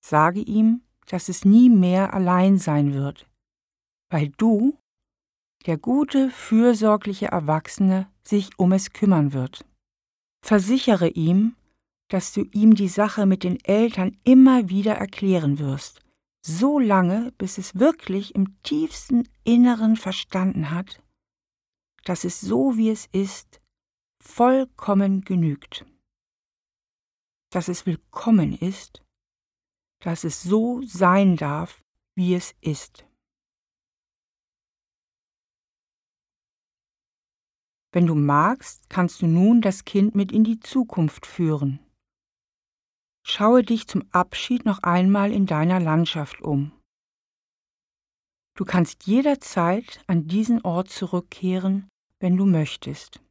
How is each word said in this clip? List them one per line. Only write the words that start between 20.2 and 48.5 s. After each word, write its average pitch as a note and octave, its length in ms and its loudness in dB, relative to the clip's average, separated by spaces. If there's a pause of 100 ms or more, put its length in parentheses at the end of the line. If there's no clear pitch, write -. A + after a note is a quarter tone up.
hat, F3 320 -10 (1000)
dass F3+ 200 -6
es F3 160 -8
so, A#3+ 380 -2
wie A3 120 0
es A3 180 -6
ist, - 540 -8 (600)
vollkommen G#3 1000 0
genügt. E3 640 -4 (1700)
Dass F3+ 160 -6
es F3 180 -8
willkommen F3+ 680 0
ist, - 500 -10 (960)
dass E3+ 240 -8
es D#3+ 200 -8
so A3+ 400 -2
sein F#3+ 520 2
darf, D3+ 480 -8 (320)
wie F3+ 200 0
es - 260 -8
ist. - 460 -10 (4000)
Wenn F3 160 2
du D#3+ 60 0
magst, D3+ 760 -2
kannst F3 320 -4
du F3 60 0
nun G3 340 4
das G3 240 -4
Kind G3+ 300 -2
mit G3+ 160 -2
in G#3+ 120 2
die A3 160 -2
Zukunft A3 680 -4
führen. D3 540 -4 (1500)
Schaue A#3 380 2
dich A#3 240 -4
zum - 240 -6
Abschied - 540 -4
noch G3+ 180 -2
einmal G3 480 2
in G3+ 140 0
deiner F3 340 0
Landschaft D#3+ 600 -2
um. D3 300 -4 (1800)